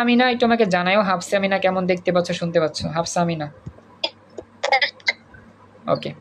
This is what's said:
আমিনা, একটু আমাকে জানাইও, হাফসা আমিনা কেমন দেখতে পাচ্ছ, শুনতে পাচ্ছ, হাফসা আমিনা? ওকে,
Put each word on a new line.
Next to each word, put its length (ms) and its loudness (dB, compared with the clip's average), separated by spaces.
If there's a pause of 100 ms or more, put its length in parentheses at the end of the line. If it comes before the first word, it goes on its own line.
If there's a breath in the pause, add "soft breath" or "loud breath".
আমিনা, 300 4
একটু 160 -2
আমাকে 160 2 (100)
জানাইও, 340 2
হাফসা 280 -2
আমিনা 280 0
কেমন 260 0
দেখতে 240 -2
পাচ্ছ, 160 2
শুনতে 320 -2
পাচ্ছ, 160 -2 (160)
হাফসা 260 -2
আমিনা? 260 -2 (2500)
ওকে, 280 -4